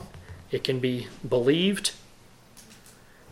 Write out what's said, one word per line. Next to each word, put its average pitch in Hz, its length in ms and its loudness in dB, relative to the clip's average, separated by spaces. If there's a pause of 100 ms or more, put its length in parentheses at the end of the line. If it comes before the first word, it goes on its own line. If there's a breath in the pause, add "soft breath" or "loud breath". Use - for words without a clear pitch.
(520 loud breath)
It 123 100 -2
can 131 160 0
be 123 300 -2 (200)
believed 160 640 4 (1400 soft breath)